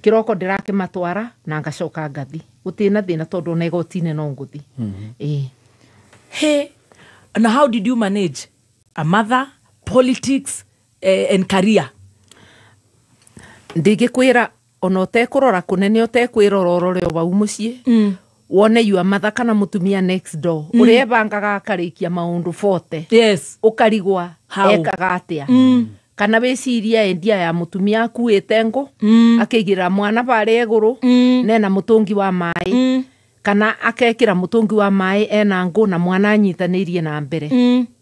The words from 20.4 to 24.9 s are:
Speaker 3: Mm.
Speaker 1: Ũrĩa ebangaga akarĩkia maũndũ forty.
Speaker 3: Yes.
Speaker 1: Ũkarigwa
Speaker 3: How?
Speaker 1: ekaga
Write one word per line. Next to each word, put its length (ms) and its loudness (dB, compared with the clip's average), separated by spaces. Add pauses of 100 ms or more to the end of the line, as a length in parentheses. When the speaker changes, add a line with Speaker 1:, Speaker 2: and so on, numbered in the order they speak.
Speaker 3:
Mm. 80 4
Speaker 1:
Ũrĩa 200 6
ebangaga 580 -2
akarĩkia 500 -6
maũndũ 440 -4
forty. 580 -4
Speaker 3:
Yes. 520 2
Speaker 1:
Ũkarigwa 680 0 (180)
Speaker 3:
How? 240 0
Speaker 1:
ekaga 460 0